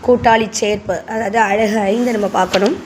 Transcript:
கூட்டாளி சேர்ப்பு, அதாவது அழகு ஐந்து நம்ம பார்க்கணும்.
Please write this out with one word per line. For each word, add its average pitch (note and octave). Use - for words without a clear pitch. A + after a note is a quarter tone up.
கூட்டாளி A#3
சேர்ப்பு, G#3
அதாவது A3
அழகு G#3+
ஐந்து A#3+
நம்ம G#3
பார்க்கணும். G3+